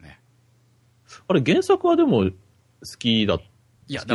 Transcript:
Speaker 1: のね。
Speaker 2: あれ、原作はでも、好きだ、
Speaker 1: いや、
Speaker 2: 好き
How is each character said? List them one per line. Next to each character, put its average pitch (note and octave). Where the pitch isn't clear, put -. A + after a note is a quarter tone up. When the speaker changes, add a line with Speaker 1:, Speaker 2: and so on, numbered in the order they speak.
Speaker 1:
の D#2
ね。 -
Speaker 2:
あ F#3
れ、 D3+
原 G3+
作 F4+
は E4+
で E4
も、 C#3+
好 F#2+
き A2+
だ、 G#2
Speaker 1:
い C#3+
や、 A#2
Speaker 2:
好 -
き -